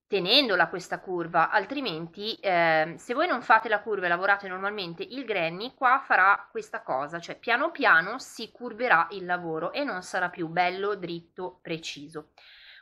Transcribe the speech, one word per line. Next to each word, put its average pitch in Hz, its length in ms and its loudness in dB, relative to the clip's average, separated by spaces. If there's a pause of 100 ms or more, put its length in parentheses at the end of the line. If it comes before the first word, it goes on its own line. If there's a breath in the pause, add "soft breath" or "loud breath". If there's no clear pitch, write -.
tenendola 196 600 2
questa 180 300 -8
curva, 170 520 0
altrimenti, 208 920 -4
ehm, 170 540 2
se - 180 -8
voi 311 140 0
non 277 160 -2
fate 220 260 6
la 208 100 2
curva 196 280 -2
e - 20 2
lavorate 196 380 2
normalmente 190 560 -6
il 262 200 -10
granny, 196 520 -4
qua 262 280 2
farà 196 460 4
questa 220 320 -8
cosa, 147 380 -4
cioè 170 180 -12
piano 254 320 0
piano 202 480 4
si - 340 -14
curverà 226 600 2
il 190 140 -10
lavoro 175 460 -4
e 285 120 -2
non 196 180 -6
sarà 180 280 -2
più 170 180 -6
bello, 180 480 0
dritto, 175 680 -10
preciso. 160 680 -10 (500 loud breath)